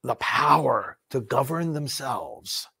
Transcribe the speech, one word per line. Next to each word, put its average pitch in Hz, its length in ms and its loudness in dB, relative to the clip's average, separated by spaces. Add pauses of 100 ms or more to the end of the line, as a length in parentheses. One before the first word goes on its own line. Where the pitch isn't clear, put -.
the 123 120 0
power 139 800 2 (120)
to 135 100 -2
govern 143 540 0
themselves 147 920 -6 (120)